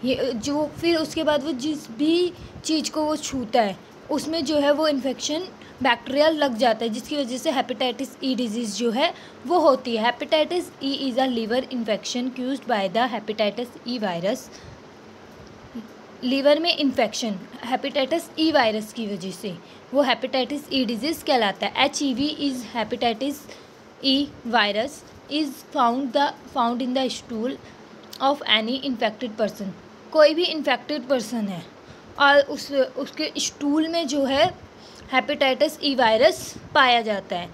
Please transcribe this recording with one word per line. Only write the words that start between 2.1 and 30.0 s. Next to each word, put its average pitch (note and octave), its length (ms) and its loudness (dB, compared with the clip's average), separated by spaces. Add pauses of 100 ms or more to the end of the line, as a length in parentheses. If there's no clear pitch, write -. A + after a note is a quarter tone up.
चीज़ D4+ 260 0
को D#4 120 -2
वो D4+ 120 0
छूता B3+ 460 -2
है G3 160 0 (340)
उसमें D#4 340 -2
जो D4 120 0
है C#4+ 140 4
वो D4+ 160 2
infection C#4+ 560 -2 (400)
bacteria C4 460 2
लग D4 280 0
जाता A3+ 280 2
है, A#3 40 -2
जिसकी B3+ 280 -6
वजह B3+ 200 -4
से D#4 140 -2
hepatitis B3+ 580 -2 (140)
ई C4 120 0
disease A3 420 -4
जो A#3 140 0
है D4 220 0 (320)
वो E4 140 4
होती C4 380 4
है। G#3+ 60 0
Hepatitis D4+ 680 0 (120)
E C#4 180 -2
is B3+ 180 -2
a C4 80 4
liver A#3 420 0
infection B3 680 -4
caused B3+ 320 -4
by A3 200 2
the A3 220 2
hepatitis G#3+ 680 -4 (100)
E A#3+ 120 -6
virus। F#3+ 480 -4 (1800)
लिवर C#4 360 4
में E4 160 2
इन्फेक्शन A3+ 640 0 (260)
हेपेटाइटिस C4+ 580 -2 (160)
ई D#4 120 4
वायरस A3 420 2
की A3+ 140 -4
वजह F#3+ 240 -6
से F3+ 220 -8 (400)
वो C4+ 80 4
हेपेटाइटिस C4 600 0 (120)
ई C4+ 120 2
डिजीज A#3+ 380 -2
कहलाता G#3+ 440 2
है। B3+ 180 2
एचईवी C#4+ 560 -2
is B3+ 240 -4 (100)
hepatitis A#3 680 -2 (600)
E C4+ 120 4 (300)
virus A3 500 0 (360)
is C#4+ 200 -2 (180)
found B3+ 420 2
the, C#4+ 120 4 (300)
found A#3+ 260 0
in B3+ 120 -2
the C4 180 0
stool A#3+ 440 -6 (680)
of C#4+ 280 0
any A3 300 2
infected A#3+ 580 -4
person। G3 320 -4 (400)